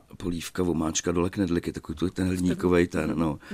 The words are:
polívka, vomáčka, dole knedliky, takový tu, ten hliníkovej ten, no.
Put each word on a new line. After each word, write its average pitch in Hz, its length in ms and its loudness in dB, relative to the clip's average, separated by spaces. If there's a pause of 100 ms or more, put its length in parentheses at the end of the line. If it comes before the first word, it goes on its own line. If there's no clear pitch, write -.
(180)
polívka, 87 460 -4
vomáčka, 80 480 0
dole 87 180 2
knedliky, 85 420 0
takový - 260 -8
tu, 87 120 0
ten 95 180 -2
hliníkovej 90 600 4
ten, 78 320 -2
no. 78 200 0 (140)